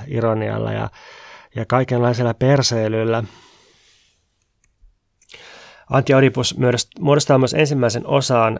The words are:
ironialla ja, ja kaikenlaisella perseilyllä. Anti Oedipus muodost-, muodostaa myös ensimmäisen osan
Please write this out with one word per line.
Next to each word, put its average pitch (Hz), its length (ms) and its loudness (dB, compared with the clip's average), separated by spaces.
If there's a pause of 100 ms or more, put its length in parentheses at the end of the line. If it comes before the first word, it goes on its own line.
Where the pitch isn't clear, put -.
ironialla 110 640 -4
ja, 110 180 -6 (680)
ja 117 100 -6
kaikenlaisella 120 680 0
perseilyllä. 113 880 0 (2750)
Anti 135 240 2
Oedipus 131 440 2
muodost-, 123 420 -2
muodostaa 147 380 2
myös 131 160 0
ensimmäisen 135 540 0
osan 123 520 0